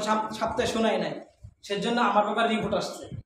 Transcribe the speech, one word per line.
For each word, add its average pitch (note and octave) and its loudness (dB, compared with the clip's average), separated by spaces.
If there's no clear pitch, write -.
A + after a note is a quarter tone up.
সাপ-, A3 0
সপ্তাহে A3+ -2
শোনাই G#3+ 2
নাই, - -4
সেজন্য A#3 0
আমার G#3 4
ব্যাপারে G#3+ 2
report G#3+ 0
আসছে। - -4